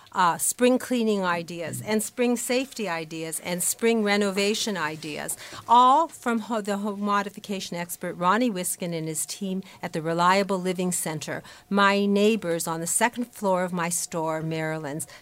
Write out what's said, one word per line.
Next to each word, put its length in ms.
uh, 240
spring 420
cleaning 460
ideas 600
and 160
spring 360
safety 500
ideas 560
and 180
spring 420
renovation 760
ideas, 580
all 400
from 320
ho-, 220
the 160
home 240
modification 760
expert 380
Ronnie 360
Wiskin 440
and 160
his 160
team 380
at 100
the 100
Reliable 600
Living 320
Center, 500
my 360
neighbors 600
on 140
the 80
second 380
floor 400
of 80
my 160
store, 520
Maryland's, 640